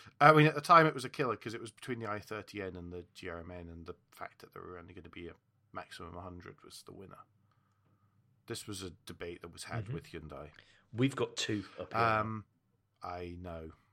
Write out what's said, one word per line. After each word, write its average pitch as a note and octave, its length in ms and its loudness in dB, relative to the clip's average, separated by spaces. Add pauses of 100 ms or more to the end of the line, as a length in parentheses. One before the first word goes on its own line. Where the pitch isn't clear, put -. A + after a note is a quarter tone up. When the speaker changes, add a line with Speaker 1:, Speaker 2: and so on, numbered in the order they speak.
(200)
Speaker 1:
I D3 120 12
mean, D3+ 160 10
at D3 80 4
the C#3+ 60 -2
time E3 260 10
it D3+ 80 2
was B2 100 -4
a - 40 -10
killer B2 260 0
'cause G#2+ 180 -6
it A#2 80 -8
was A2+ 100 -10
between - 280 -6
the A2 100 -6
I G#2 100 -4
thirty G#2 420 -8
N F#2 140 -6
and F2 160 -10
the F2 220 -10
G F#2 160 -10
R E2+ 100 -8
M E2+ 120 -12
N, F2 180 -12
and E2 160 -14
the F2 80 -10 (180)
fact - 280 -14
that - 140 -20
there F#2 100 -14
were F2 160 -12
only F2 140 -18
gonna F2 160 -16
be F2 180 -12
a E2 60 -12 (400)
maximum E2+ 360 -12
of F2 60 -12
a F2 60 -10
hundred F#2 420 -14
was - 200 -18
the - 100 -16
winner. F#2+ 260 -16 (1300)
This - 180 -10
was G2 160 -10
a F#2 100 -8 (140)
debate F2 380 -10
that F2 100 -14
was - 120 -14
had A2 200 -6
Speaker 2:
Mm-hmm. - 80 -8
Speaker 1:
with E2 180 -10
Hyundai. D2+ 380 -12 (440)
Speaker 2:
We've C3 220 0
got A#2+ 220 -4
two G#2 280 -4 (140)
up - 140 -10
here. A2+ 80 2
Speaker 1:
Um, A2 440 0 (580)
I F2 360 -8
know. E2 320 -10 (220)